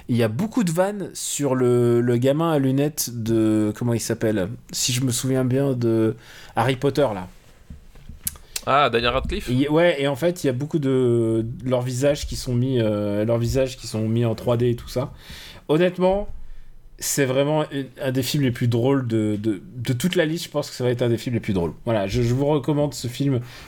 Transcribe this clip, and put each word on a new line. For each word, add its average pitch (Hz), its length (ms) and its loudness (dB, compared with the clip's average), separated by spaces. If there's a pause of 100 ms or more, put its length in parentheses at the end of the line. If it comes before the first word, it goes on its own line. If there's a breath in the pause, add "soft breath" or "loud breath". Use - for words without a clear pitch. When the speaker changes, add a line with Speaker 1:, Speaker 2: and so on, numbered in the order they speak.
Speaker 1:
Il 123 80 2
y 117 60 4
a 113 60 4
beaucoup 214 340 -2
de 175 80 2
vannes 185 440 -2
sur 143 400 -2
le, 123 460 4
le 120 160 2
gamin 143 360 2
à 151 60 4
lunettes 139 540 0
de, 110 640 2
comment 120 160 0
il 113 80 0
s'appelle ? 107 480 -2 (240)
Si - 200 -2
je 123 100 -2
me 131 80 0
souviens 131 340 0
bien, 135 280 2
de 113 440 2 (380 loud breath)
Harry 120 220 2
Potter, 139 380 2
là. 90 140 -8 (1400 soft breath)
Speaker 2:
Ah, 135 220 4
Daniel 117 200 2
Radcliffe ? - 380 -4
Speaker 1:
Et, 127 200 2
ouais, 156 320 4
et 139 80 2
en 143 80 -2
fait, 175 260 -2
il 147 60 2
y - 20 2
a - 20 2
beaucoup 147 280 -2
de, 120 680 2
de 123 240 -6
leurs 127 120 2
visages 127 440 0
qui - 80 -8
sont - 200 -4
mis, 123 260 2
euh, 104 440 0
leurs 117 140 2
visages 123 380 0
qui - 100 -14
sont 110 220 -2
mis 117 160 2
en 113 100 0
trois 123 220 0
D 120 140 2
et 113 60 0
tout - 120 -14
ça. 131 240 -4 (560 loud breath)
Honnêtement, 180 600 2 (680 soft breath)
c'est - 260 0
vraiment 143 460 0
une, 139 160 -6 (140)
un 131 120 -2
des 131 120 0
films 147 200 -2
les 127 80 4
plus 123 160 -2
drôles 127 400 2
de, 110 320 0
de, 104 240 -2
de 127 280 -6
toute 180 240 0
la 170 80 4
liste. 160 220 -4
Je - 40 -14
pense 147 200 -4
que - 60 -16
ça - 80 -6
va 127 60 2
être 120 120 0
un 123 60 2
des 117 100 2
films 120 160 -4
les 113 60 0
plus - 120 -2
drôles. 85 200 0 (120)
Voilà, 107 240 0
je, 117 140 0
je 120 120 2
vous 139 120 0
recommande 147 480 0
ce - 140 -8
film 135 320 0 (280 loud breath)